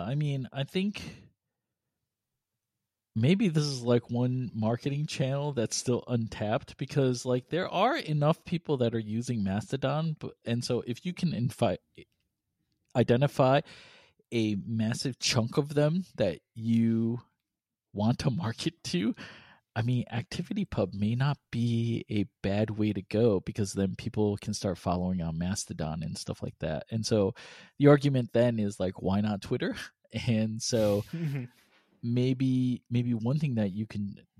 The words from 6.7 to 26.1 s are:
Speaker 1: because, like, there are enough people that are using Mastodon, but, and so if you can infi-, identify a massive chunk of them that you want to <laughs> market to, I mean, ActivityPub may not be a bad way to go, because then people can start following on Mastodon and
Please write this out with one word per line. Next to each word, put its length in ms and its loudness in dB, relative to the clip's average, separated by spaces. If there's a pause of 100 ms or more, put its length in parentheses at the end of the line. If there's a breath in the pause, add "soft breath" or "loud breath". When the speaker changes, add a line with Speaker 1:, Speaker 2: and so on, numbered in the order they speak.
Speaker 1:
because, 480 0
like, 240 0
there 200 -2
are 280 2
enough 480 0
people 340 -2
that 160 2
are 40 0
using 440 -2
Mastodon, 760 -2
but, 140 -10 (120)
and 200 -2
so 220 0
if 180 -8
you 80 -4
can 200 0
infi-, 460 0 (1160)
identify 680 6 (720 loud breath)
a 240 2 (100)
massive 520 -2
chunk 380 0
of 180 0
them 300 2 (120)
that 220 0 (160)
you 640 2 (720)
want 280 0
to 100 0
<laughs> 160 -2
market 380 -6
to, 320 0 (580 loud breath)
I 80 -2
mean, 300 0
ActivityPub 800 -4
may 200 0
not 240 0 (120)
be 600 0
a 160 0 (160)
bad 280 2
way 220 0
to 100 -4
go, 380 2
because 320 -4
then 240 0
people 400 0
can 180 -8
start 240 -2
following 440 -2
on 160 -4
Mastodon 680 -4
and 120 -6